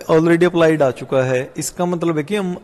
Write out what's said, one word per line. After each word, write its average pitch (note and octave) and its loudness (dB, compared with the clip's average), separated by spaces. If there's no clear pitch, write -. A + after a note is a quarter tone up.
already E3 4
applied D#3+ 2
आ C3+ 4
चुका C3 -2
है, B2+ -2
इसका F3 -6
मतलब E3+ -2
है D3+ -4
कि G3 -6
हम F3+ -4